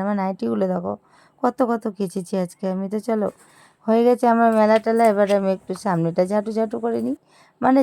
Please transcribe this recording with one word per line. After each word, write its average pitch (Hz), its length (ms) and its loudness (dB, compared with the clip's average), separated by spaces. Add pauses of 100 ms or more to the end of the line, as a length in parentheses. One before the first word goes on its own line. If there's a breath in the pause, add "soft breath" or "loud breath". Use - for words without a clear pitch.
আমার 202 180 -2
নাইটিগুলো 196 460 -4
দেখো 180 260 -4 (500 soft breath)
কত 247 240 0
কত 226 160 -4 (120)
কেচেছি 190 380 -6 (100)
আজকে - 200 -10 (100)
আমি। 190 200 -6
তো 214 140 -4
চলো 214 200 0 (580 soft breath)
হয়ে 220 180 4
গেছে 247 240 2
আমার 233 220 4 (100)
মেলা 214 200 4
টেলা, 226 320 0
এবার 202 160 2 (120)
আমি 196 180 0
একটু - 160 -10 (120)
সামনেটা 170 400 0
ঝাঁটু 208 260 -2
ঝাঁটু 220 320 -4
করে 233 180 -2
নিই, 247 140 -4 (460 soft breath)
মানে 262 220 2